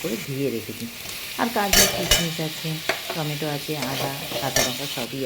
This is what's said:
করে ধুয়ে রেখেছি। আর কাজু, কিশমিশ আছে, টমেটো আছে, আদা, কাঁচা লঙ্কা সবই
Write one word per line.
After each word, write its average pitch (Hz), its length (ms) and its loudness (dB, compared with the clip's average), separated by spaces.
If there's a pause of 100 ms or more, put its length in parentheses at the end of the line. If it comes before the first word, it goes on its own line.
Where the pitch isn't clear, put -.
করে 190 120 0 (100)
ধুয়ে 139 320 0
রেখেছি। 110 280 -6 (560)
আর 240 160 2
কাজু, 196 260 6 (120)
কিশমিশ 170 520 2
আছে, 156 220 -4 (460)
টমেটো 151 320 0 (100)
আছে, 147 160 -2 (180)
আদা, 135 200 0 (300)
কাঁচা 131 260 2
লঙ্কা 127 280 -2
সবই 131 320 -2